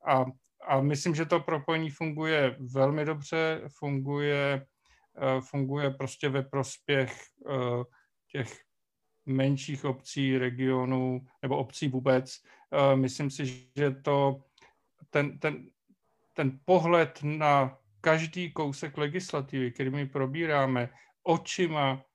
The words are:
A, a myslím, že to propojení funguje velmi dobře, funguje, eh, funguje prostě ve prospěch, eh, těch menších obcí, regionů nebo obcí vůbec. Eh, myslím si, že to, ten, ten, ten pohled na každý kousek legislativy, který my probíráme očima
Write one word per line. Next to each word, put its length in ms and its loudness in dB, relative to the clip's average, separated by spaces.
A, 200 4
a 140 4
myslím, 340 0
že 100 -2
to 140 4
propojení 500 -2
funguje 720 0
velmi 460 2
dobře, 600 -2
funguje, 960 -2
eh, 240 0
funguje 500 -2
prostě 380 -4
ve 140 0
prospěch, 800 -2
eh, 360 -2
těch 360 -8
menších 600 -2
obcí, 520 -2
regionů 840 0
nebo 160 -2
obcí 300 -4
vůbec. 520 0
Eh, 240 6
myslím 340 0
si, 160 -6
že 160 0
to, 420 2
ten, 300 0
ten, 280 -4
ten 320 -2
pohled 580 4
na 540 2
každý 500 0
kousek 460 -6
legislativy, 720 -4
který 180 -4
my 160 -4
probíráme 840 0
očima 800 0